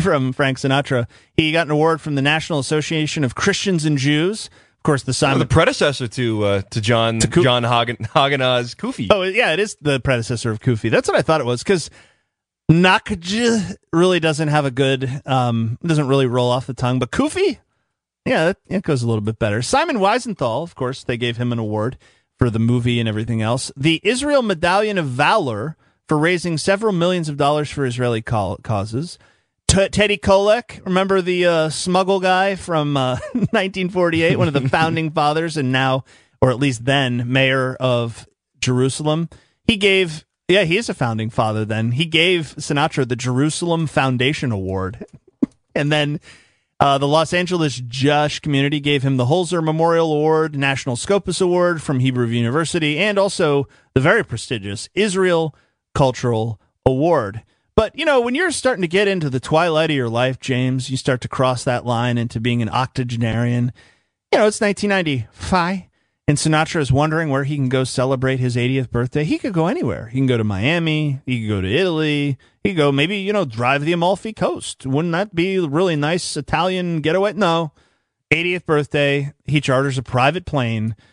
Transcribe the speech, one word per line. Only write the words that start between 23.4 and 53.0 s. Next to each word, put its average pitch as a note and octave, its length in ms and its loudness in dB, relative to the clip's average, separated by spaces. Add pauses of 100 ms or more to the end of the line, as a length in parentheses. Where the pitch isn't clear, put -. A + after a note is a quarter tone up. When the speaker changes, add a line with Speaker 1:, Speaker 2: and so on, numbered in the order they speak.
Speaker 1:
else. A#2 340 -4
The D#3 280 0
Israel C4 380 0
Medallion G3 560 0
of D#3 100 0
Valor C#3+ 680 0 (320)
for D#3 100 2
raising E3 400 0
several G3+ 360 0
millions F3 360 0
of C#3+ 80 -8
dollars D3 320 0
for C#3+ 160 -4
Israeli A#2+ 360 -2
cau-, G2 420 -2
causes. A2 560 -6 (480)
T-, F#3+ 220 4
Teddy G3+ 280 2
Kollek, G3+ 680 2
remember F#3+ 360 2
the, F3+ 240 0
uh, D#3+ 240 2
smuggle F#3 520 0
guy F#3+ 340 2
from, D3+ 400 -2
uh, B2+ 220 0 (180)
<laughs> - 180 -2
nineteen F#3+ 360 -2
forty-eight, E3+ 480 2
one F3 100 2
of D3 60 -2
the C3+ 160 0
Speaker 2:
<laughs> - 0 -
Speaker 1:
founding D#3+ 420 0
fathers D#3 460 0
and C3 160 -2
now, C3 320 0 (360)
or B2+ 100 4
at A#2 80 -2
least B2 260 -2
then, B2 460 0
mayor C3 480 0
of A#2+ 480 -2 (320)
Jerusalem? D3+ 720 0 (360)
He - 120 4
gave, F#3+ 480 2 (240)
yeah, F#3+ 140 4
he E3 120 0
is A#3 140 -2
a F#3+ 40 -2
founding A2+ 360 -4
father A2 340 -2
then. A2 300 -2
He C#3+ 120 0
gave E3 520 0
Sinatra D3 500 -2
the B2 80 -4
Jerusalem D3 720 -2
Foundation C3 640 0
Award. F#2+ 600 -6
<laughs> - 40 -20 (580)
And D3 160 -2
then, D3 300 0 (600)
uh, C#3 160 4
the C#3 100 0
Los D#3 240 2
Angeles F3 460 0 (100)
Jewish C#3+ 540 0
community C#3+ 400 0
gave C#3+ 220 0
him C3+ 120 0
the B2 120 0
Holzer E3+ 360 0
Memorial E3 480 2
Award, D#3 460 0
National C3+ 400 -2
Scopus F#3+ 420 -2
Award F3 420 2
from C3+ 200 -2
Hebrew B2+ 240 0
University, D3 760 0
and G3+ 180 0